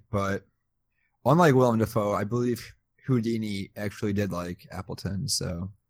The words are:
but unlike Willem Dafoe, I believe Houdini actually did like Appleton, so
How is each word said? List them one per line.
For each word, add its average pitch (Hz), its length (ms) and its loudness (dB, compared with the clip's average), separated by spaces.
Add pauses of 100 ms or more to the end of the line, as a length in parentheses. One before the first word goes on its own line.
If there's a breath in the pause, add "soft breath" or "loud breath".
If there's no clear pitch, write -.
(100)
but 98 360 -2 (760)
unlike 151 300 6
Willem 123 240 6
Dafoe, 107 340 0
I 98 120 0
believe 120 480 -2 (340)
Houdini 110 680 -2
actually 104 360 -4
did 101 180 0
like 87 400 -8
Appleton, 92 580 -8
so 90 420 -4 (200)